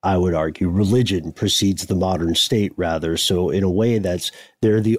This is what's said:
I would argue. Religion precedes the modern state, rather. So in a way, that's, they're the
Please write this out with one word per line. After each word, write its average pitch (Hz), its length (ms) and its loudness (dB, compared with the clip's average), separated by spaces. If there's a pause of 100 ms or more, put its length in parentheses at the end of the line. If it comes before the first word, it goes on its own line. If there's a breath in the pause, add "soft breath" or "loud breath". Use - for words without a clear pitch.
I 95 140 0
would 90 160 2
argue. 80 380 -2
Religion 98 600 0
precedes 98 520 -2
the 98 100 -4
modern 87 400 0
state, 104 440 0
rather. 82 400 -2
So 90 320 0
in 95 120 0
a 95 80 2
way, 110 280 2
that's, 90 340 -4 (300 loud breath)
they're 110 180 4
the 110 180 2